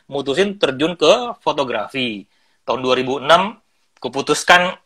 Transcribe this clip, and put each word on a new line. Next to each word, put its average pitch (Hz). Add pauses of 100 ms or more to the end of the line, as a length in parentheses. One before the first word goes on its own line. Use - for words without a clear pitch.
mutusin 143
terjun 151
ke 220
fotografi. 123 (340)
Tahun 123
dua 127
ribu 127
enam 175 (400)
kuputuskan 151 (100)